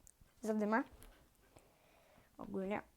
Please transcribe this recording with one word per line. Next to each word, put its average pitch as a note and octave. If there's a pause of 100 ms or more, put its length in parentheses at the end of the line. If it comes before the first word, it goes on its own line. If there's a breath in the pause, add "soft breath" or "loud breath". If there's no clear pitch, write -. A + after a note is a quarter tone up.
(400)
za A3
dymę. G#3+ (1600 soft breath)
Ogólnie. G3 (140)